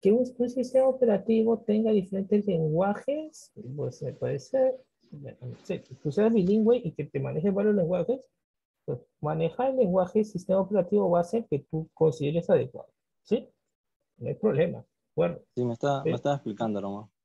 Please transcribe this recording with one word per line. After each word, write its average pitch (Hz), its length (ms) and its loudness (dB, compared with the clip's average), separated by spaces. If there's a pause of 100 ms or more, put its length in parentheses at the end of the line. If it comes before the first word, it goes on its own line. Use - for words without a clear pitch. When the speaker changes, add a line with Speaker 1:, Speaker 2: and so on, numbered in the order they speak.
Speaker 1:
Que 196 120 4
un, 247 120 4 (140)
un 247 120 0
sistema 262 360 0
operativo 226 720 2
tenga 220 320 0
diferentes 196 560 0
lenguajes, 196 1040 -2 (240)
pues 131 260 -8
me 127 100 -8
puede 127 260 -6
ser, 262 380 0 (340)
bueno, 139 300 -18
no 120 240 -14
sé, - 180 -8
que - 140 -20
tú 147 160 -6
seas 214 200 2
bilingüe 220 440 4
y 160 160 -4
que 151 120 -6
te - 140 -6
manejes 147 340 -2
varios 208 220 2
lenguajes, 180 540 -2 (560)
pues 139 160 -6 (200)
maneja 165 480 -2
el 262 80 -2
lenguaje, 185 460 2
sistema 190 380 0
operativo 190 500 2
base 175 400 2
que 143 80 0
tú 160 340 -6
consideres 160 560 0
adecuado, 143 400 0 (360)
¿sí? - 240 -2 (680)
No - 100 -8
hay 82 60 -4
problema, 113 440 0
¿de - 340 -20
acuerdo? - 300 -2 (140)
Speaker 2:
Sí, 123 80 -2
me 120 80 -2
está, 139 320 -2
Speaker 1:
¿Sí? 160 60 0
Speaker 2:
me - 40 0
está 143 200 -2
explicando 110 460 -4
nomás. 101 300 -10 (140)